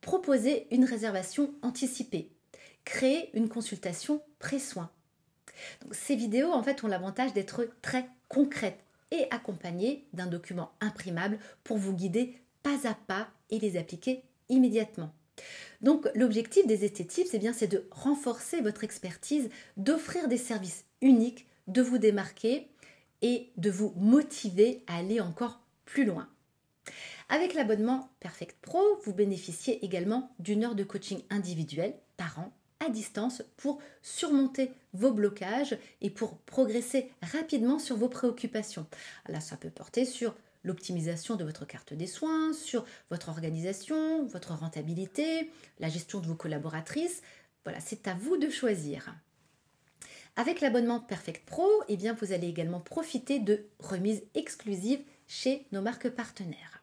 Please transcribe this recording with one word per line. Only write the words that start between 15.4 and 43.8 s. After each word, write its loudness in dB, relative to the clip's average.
Donc, 6
l'objectif 6
des 4
esthetips, 0
eh 4
bien, 0
c'est 0
de 0
renforcer 0
votre 0
expertise, -4
d'offrir 0
des 2
services -4
uniques, 8
de 4
vous 4
démarquer 2
et 0
de 2
vous 0
motiver 6
à -4
aller 0
encore -4
plus 2
loin. -2
Avec 2
l'abonnement 2
Perfect -14
Pro, 2
vous -4
bénéficiez 0
également -2
d'une 0
heure -2
de 0
coaching -8
individuel -2
par -8
an -10
à 0
distance -4
pour -2
surmonter 2
vos 4
blocages 0
et -2
pour -6
progresser 0
rapidement 0
sur -4
vos 2
préoccupations. -4
Là, -6
ça -10
peut -12
porter -2
sur -4
l'optimisation -4
de -4
votre -8
carte -16
des -6
soins, 0
sur -4
votre -8
organisation, -2